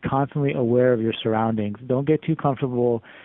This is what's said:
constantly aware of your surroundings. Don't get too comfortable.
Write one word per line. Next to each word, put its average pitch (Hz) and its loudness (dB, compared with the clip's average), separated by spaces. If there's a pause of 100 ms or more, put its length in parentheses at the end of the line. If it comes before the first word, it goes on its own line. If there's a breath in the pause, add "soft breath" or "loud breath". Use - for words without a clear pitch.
constantly 139 0
aware 123 4
of 113 2
your 113 0
surroundings. 110 -2
Don't 131 -2
get 156 2
too 160 -2
comfortable. 123 0 (220 loud breath)